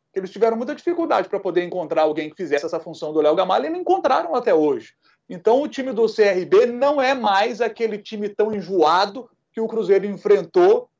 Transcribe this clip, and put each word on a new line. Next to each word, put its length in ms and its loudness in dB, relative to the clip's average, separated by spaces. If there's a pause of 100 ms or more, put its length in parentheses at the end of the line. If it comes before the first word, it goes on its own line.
(120)
que 60 -6
eles 120 -8
tiveram 260 0
muita 180 -6
dificuldade 540 -2
pra 120 -4
poder 240 -2
encontrar 380 -2
alguém 260 -2
que 80 -18
fizesse 300 -4
essa 140 -6
função 340 -12
do 60 2
Léo 140 4
Gamalho 320 0
e 40 -6
não 100 -6
encontraram 540 0
até 200 2
hoje. 400 0 (340)
Então 340 0
o 60 -4
time 240 -8
do 160 0
C 140 0
R 240 2
B 200 6
não 340 0
é 140 2
mais 460 0
aquele 380 -2
time 300 -8
tão 260 -2
enjoado 720 0 (240)
que 80 -8
o 80 -2
Cruzeiro 380 0
enfrentou, 840 2 (120)